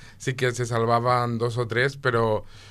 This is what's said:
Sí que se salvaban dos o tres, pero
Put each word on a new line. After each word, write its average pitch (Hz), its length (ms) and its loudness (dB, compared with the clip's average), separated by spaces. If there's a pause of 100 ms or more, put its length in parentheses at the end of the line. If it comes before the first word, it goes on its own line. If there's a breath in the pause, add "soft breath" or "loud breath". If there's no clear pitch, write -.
(180 loud breath)
Sí 131 160 -4
que 123 180 0
se 123 140 -2
salvaban 120 720 2
dos 117 200 -2
o 120 100 -2
tres, 123 300 0
pero 117 460 2 (280 soft breath)